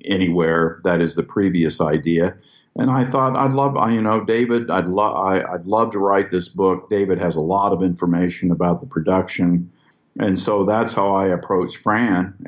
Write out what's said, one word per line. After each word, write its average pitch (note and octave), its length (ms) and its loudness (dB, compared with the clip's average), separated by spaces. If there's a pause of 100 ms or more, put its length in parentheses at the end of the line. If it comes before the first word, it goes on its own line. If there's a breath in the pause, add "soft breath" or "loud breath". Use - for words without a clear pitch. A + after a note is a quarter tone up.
anywhere. E2+ 800 0
That F2 180 2
is E2 140 -2
the D#2 80 -2
previous F2 580 0
idea. E2 560 0 (380 soft breath)
And C3+ 160 0
I B2+ 140 2
thought, C3 320 0
"I'd C3+ 180 0
love, C#3 220 0
I, A2+ 160 0
you A2+ 100 0
know, G#2+ 220 0
David, A#2 480 0
I'd F2 160 0
lo-, G2 260 0
I, F#2+ 400 -2
I'd F2 120 -8
love A2 260 0
to G2+ 80 -4
write G2 320 2
this F2+ 160 -2
book." F#2 420 -2
David G2 280 2
has E2+ 180 -2
a D#2 40 0
lot G2 320 0
of F2 80 0
information F2 680 0
about F2 300 0
the - 80 -14
production. F2 840 0 (480 soft breath)
And G2+ 180 0
so G2+ 280 0
that's A2+ 280 0
how G2 220 0
I G2 140 2
approached F2+ 480 -2
Fran G2+ 580 0 (140)